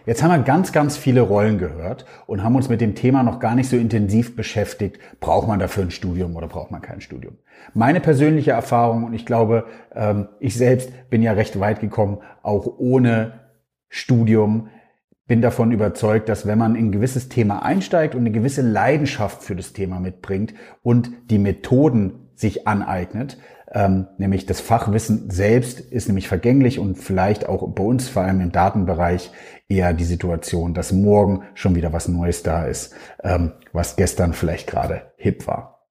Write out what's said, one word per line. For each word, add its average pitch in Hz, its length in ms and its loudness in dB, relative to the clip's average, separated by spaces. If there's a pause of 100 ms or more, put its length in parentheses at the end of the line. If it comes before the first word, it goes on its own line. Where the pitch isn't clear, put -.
jetzt 117 180 -2
haben 170 80 4
wir 170 80 4
ganz, 147 320 2
ganz 147 260 0
viele 127 240 4
Rollen 104 380 2
gehört 85 460 -8 (200)
und 101 180 -6
haben 117 120 2
uns 127 140 0
mit 117 120 0
dem 104 140 0
Thema 127 260 2
noch - 180 0
gar 113 140 0
nicht 127 160 0
so 123 80 2
intensiv 110 580 0
beschäftigt, 101 640 -6 (200)
braucht - 280 0
man 104 120 2
dafür 95 240 -2
ein 90 80 -4
Studium 87 440 -6
oder 82 120 -10
braucht 78 240 -12
man 80 100 -12
kein - 200 -16
Studium? - 360 -16 (360)
Meine 127 260 2
persönliche 151 520 4
Erfahrung, 117 520 2
und 117 100 -6
ich 113 120 -8
glaube, 113 400 2 (280)
ähm, 104 340 -2 (120)
ich 110 160 -4
selbst 127 360 2 (180)
bin 113 120 2
ja 113 120 2
recht 104 260 -2
weit 104 200 0
gekommen, 101 400 -2 (220)
auch 104 240 -2 (120)
ohne 120 640 2 (480)
Studium, 110 800 2 (580)
bin 117 140 4
davon 117 300 2
überzeugt, 107 580 0
dass 101 180 -4
wenn 107 100 2
man 113 180 2
in 113 120 0
ein 101 40 0
gewisses 120 380 -2
Thema 104 340 0
einsteigt 160 520 0
und 175 60 -2
eine 117 100 0
gewisse 127 300 0
Leidenschaft 117 840 0
für 101 120 -8
das 90 180 -14
Thema 92 260 -6
mitbringt 95 540 -6 (280)
und 120 300 2 (180)
die 107 80 4
Methoden 104 960 0
sich - 340 -4
aneignet, 101 720 -4 (340)
ähm, 95 360 0 (100)
nämlich 98 280 -2
das - 160 -6
Fachwissen 110 680 -2
selbst 104 500 2
ist - 280 -8
nämlich 95 220 -2
vergänglich 120 500 2
und 95 180 -4
vielleicht 98 520 -2
auch - 180 -4
bei 95 160 -4
uns, 127 240 0
vor - 140 -2
allem 95 180 0
im 87 120 -2
Datenbereich, 90 800 0 (360)
eher 90 260 2
die 85 120 0
Situation, 85 680 -2
dass 85 200 -4
morgen 98 500 4 (100)
schon 92 220 0
wieder 82 160 -2
was 82 160 -4
Neues 87 360 -2
da 82 220 -2
ist, - 300 -8 (260)
ähm, 85 300 0 (220)
was 85 240 -4
gestern 90 340 2
vielleicht 80 360 -4
gerade - 500 -6
hip - 300 -2
war. - 440 -10